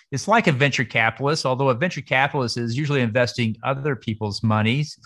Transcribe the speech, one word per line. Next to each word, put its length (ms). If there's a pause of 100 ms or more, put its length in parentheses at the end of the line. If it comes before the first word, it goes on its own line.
(120)
It's 160
like 200
a 40
venture 320
capitalist, 600
although 240
a 40
venture 280
capitalist 560
is 200
usually 220
investing 640
other 320
people's 480
money. 380
It's 240